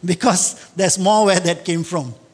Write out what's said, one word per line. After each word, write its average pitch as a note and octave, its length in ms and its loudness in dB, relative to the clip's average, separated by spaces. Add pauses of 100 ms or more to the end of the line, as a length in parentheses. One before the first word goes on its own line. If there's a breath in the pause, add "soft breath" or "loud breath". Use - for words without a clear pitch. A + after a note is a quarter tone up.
Because F3+ 720 -2
there's F#3+ 220 0
more G#3 280 4
where F#3 140 4
that E3+ 240 -2
came E3+ 180 -2
from. D3+ 320 -6 (200)